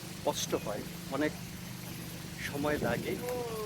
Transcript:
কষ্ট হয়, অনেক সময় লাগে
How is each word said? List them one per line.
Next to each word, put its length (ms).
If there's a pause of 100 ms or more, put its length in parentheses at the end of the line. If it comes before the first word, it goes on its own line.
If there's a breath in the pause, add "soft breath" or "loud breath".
(240)
কষ্ট 300
হয়, 260 (320)
অনেক 200 (1200)
সময় 300
লাগে 340 (500)